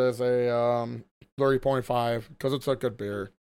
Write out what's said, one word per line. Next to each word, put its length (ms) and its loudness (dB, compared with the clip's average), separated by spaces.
is 120 -2
a, 340 2
um, 500 0
three 180 4
point 280 0
five 440 0
'cause 140 -2
it's 140 -4
a 80 2
good 220 -4
beer. 340 -6